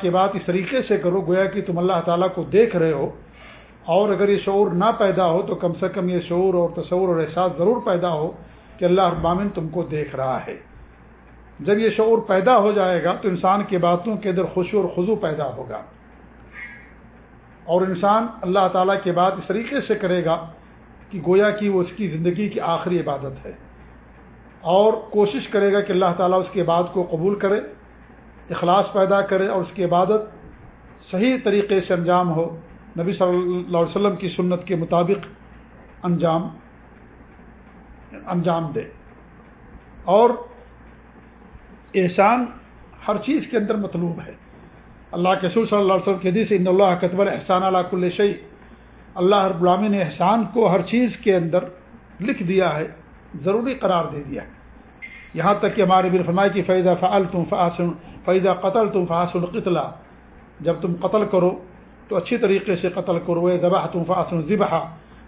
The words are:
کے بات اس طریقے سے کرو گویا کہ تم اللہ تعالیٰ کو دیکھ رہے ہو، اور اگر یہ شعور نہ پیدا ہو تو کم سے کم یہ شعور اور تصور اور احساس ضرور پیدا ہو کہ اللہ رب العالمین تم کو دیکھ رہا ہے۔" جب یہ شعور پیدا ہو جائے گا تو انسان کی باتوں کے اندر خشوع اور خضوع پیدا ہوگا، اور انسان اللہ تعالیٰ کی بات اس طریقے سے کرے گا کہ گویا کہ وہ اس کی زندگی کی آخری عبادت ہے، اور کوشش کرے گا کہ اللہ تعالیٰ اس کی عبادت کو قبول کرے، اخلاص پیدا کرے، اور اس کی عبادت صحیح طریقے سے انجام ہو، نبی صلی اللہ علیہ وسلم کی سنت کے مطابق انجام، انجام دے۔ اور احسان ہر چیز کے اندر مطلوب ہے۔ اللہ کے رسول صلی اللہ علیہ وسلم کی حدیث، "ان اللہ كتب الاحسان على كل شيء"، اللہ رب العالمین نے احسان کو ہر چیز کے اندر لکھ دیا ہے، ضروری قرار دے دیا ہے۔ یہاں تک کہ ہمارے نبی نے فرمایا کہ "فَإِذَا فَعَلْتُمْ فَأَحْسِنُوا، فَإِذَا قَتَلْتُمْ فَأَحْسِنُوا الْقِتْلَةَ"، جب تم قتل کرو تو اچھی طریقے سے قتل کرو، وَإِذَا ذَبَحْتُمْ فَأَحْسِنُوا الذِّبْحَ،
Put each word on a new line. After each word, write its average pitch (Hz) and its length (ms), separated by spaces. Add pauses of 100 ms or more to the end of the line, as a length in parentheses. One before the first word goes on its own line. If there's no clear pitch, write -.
کے 180 100
بات 185 240
اس 185 120
طریقے 190 420
سے 208 80
کرو 175 240
گویا 180 240
کہ 190 180
تم 170 160
اللہ 180 260
تعالیٰ 175 300
کو 180 80
دیکھ 214 340
رہے 165 160
ہو، 139 180 (760)
اور 196 240
اگر 196 200
یہ 202 160
شعور 202 260
نہ 185 280
پیدا 185 280
ہو 170 160
تو 190 120
کم 170 260
سے 185 80
کم 180 200
یہ 180 120
شعور 180 340
اور 170 280
تصور 180 260
اور 170 80
احساس 165 420
ضرور 214 240
پیدا 180 300
ہو 156 200 (460)
کہ 185 60
اللہ 180 240
رب 170 100
العالمین 175 300
تم 165 200
کو 175 140
دیکھ 147 340
رہا 131 300
ہے۔" - 100 (1040)
جب 190 180
یہ 220 120
شعور 220 280
پیدا 220 400
ہو 208 140
جائے 185 320
گا 175 180
تو 214 60
انسان 185 360
کی 202 140
باتوں 175 380
کے 190 120
اندر 185 140 (120)
خشوع 185 280
اور 175 140
خضوع 190 200
پیدا 151 300
ہوگا، 117 360 (1800)
اور 175 180
انسان 202 440 (140)
اللہ 185 320
تعالیٰ 185 300
کی 180 100
بات 180 200
اس - 140
طریقے 233 300 (120)
سے 220 60
کرے 180 300
گا 165 220 (640)
کہ 190 160
گویا 196 240
کہ 208 180
وہ 190 120
اس 175 160
کی 208 120
زندگی 175 400
کی - 120
آخری 170 400
عبادت 139 460
ہے، - 60 (1080)
اور 196 320
کوشش 208 560
کرے 202 240
گا 202 80
کہ 202 120
اللہ 185 240
تعالیٰ 185 240
اس 180 120
کی 202 80
عبادت 170 320
کو 180 180
قبول 175 240
کرے، 202 260 (920)
اخلاص 190 420
پیدا 196 280
کرے، 196 260
اور 196 160
اس 165 120
کی 190 100
عبادت 180 680 (600)
صحیح 247 340
طریقے 202 360
سے 190 140
انجام 175 380
ہو، 165 280 (380)
نبی 170 140
صلی 180 160
اللہ 180 500
علیہ 170 180
وسلم 196 200
کی 185 120
سنت 180 360
کے 185 120
مطابق 170 500 (760)
انجام، 170 460 (1800)
انجام 165 480
دے۔ - 80 (1200)
اور 220 260 (1600)
احسان 196 500 (640)
ہر 208 80
چیز 262 340
کے 254 60
اندر 214 200
مطلوب 175 500
ہے۔ - 60 (800)
اللہ 175 160 (120)
کے 185 60
رسول 220 200
صلی 214 120
اللہ 196 140
علیہ 185 100
وسلم 196 160
کی 185 100
حدیث، 202 220
"ان 185 180
اللہ 185 320
كتب 185 200
الاحسان 190 420
على 185 160 (120)
كل 180 200
شيء"، 202 220 (840)
اللہ 196 280
رب 185 200
العالمین 190 280
نے 202 120
احسان 185 420
کو 208 280
ہر 180 100
چیز 233 340
کے 190 200
اندر 170 220 (600)
لکھ 220 220
دیا 180 340
ہے، 156 120 (560)
ضروری 233 300
قرار 185 380
دے 147 180
دیا 131 120
ہے۔ - 60 (840)
یہاں 170 240
تک - 180
کہ 208 60
ہمارے 185 260
نبی 180 100
نے 175 60
فرمایا 190 240
کہ 185 140
"فَإِذَا 185 320
فَعَلْتُمْ 185 540
فَأَحْسِنُوا، 175 440 (320)
فَإِذَا 185 280
قَتَلْتُمْ 196 560
فَأَحْسِنُوا 175 400
الْقِتْلَةَ"، 180 340 (800)
جب 170 200
تم 175 200
قتل 202 300
کرو 185 280 (500)
تو 202 80
اچھی 214 200
طریقے 190 400
سے 180 120
قتل 175 380
کرو، 170 140
وَإِذَا 175 280
ذَبَحْتُمْ 175 380
فَأَحْسِنُوا 170 380
الذِّبْحَ، 185 320 (520)